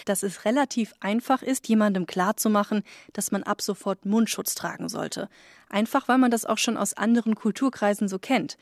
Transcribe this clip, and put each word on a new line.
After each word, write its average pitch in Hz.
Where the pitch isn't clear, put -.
dass 196
es 196
relativ 254
einfach 233
ist, -
jemandem 208
klarzumachen, 202
dass -
man 202
ab -
sofort 196
Mundschutz 214
tragen 175
sollte. 160
Einfach, 220
weil 254
man 247
das 226
auch 220
schon 226
aus -
anderen 226
Kulturkreisen 208
so 190
kennt. -